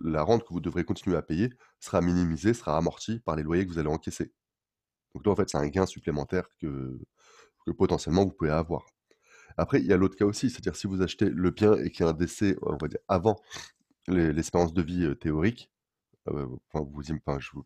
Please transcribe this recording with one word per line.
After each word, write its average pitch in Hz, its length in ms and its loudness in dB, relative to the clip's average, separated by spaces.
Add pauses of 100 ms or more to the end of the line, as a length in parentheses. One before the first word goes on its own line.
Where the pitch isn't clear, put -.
la 78 180 0
rente 110 220 4
que - 100 -14
vous 87 80 -4
devrez 87 220 -2
continuer 90 320 -2
à 76 60 0
payer 101 300 0 (280)
sera 92 220 0
minimisée, 87 520 2
sera 78 240 -2
amortie 85 420 -4
par 80 160 -4
les 78 80 -2
loyers 87 220 0
que 90 60 -10
vous 82 80 -4
allez 76 100 -2
encaisser. - 420 -6 (840)
Donc - 100 -10
là, 104 60 4
en 90 40 4
fait, 92 140 0
c'est - 80 -2
un 73 100 0
gain 92 200 2
supplémentaire 78 600 -4 (140)
que, 65 380 -8 (640)
que 85 60 -4
potentiellement 90 540 2
vous 90 80 -4
pouvez 78 180 0
avoir. 80 340 -2 (720)
Après, 113 220 2
il - 80 0
y 98 60 6
a 90 40 6
l'autre 92 180 2
cas 104 100 2
aussi, 104 260 0
c'est-à-dire - 240 -6
si - 100 -10
vous 95 160 -2
achetez 95 300 0
le 90 180 2
bien 104 280 4
et - 120 -2
qu'il - 160 0
y - 20 6
a 82 40 4
un - 20 0
décès, 90 480 0
on 76 160 -2
va 76 100 -4
dire, - 200 -6
avant 98 340 2 (640)
les, 82 240 4
l'espérance 82 400 0
de 85 120 0
vie, 87 220 -2
euh, 71 100 0
théorique, 82 560 -2 (580)
euh, 71 160 -4 (260)
enfin, 78 200 -4
vous 73 200 -10
im-, 76 140 -4
enfin, 71 140 -2
je 64 140 -12
vous, 69 120 -14